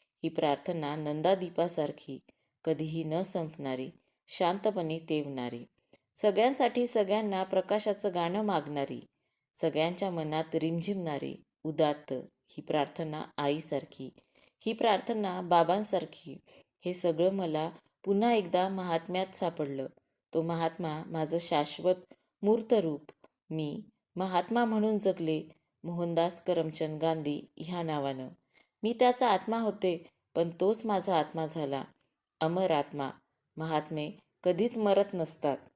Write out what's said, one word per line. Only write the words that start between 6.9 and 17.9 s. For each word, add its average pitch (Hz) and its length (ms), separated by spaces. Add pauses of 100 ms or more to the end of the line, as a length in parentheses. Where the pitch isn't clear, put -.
प्रकाशाचं 196 720
गाणं 175 280
मागणारी, 143 640 (480)
सगळ्यांच्या 170 560
मनात 156 440
रिमझिमणारी, 165 840 (280)
उदात्त. 151 480 (380)
ही - 120
प्रार्थना 151 640 (120)
आईसारखी, 143 760 (500)
ही 226 120
प्रार्थना 214 680
बाबांसारखी. 170 960 (480)
हे 180 100
सगळं 180 380
मला 165 380 (340)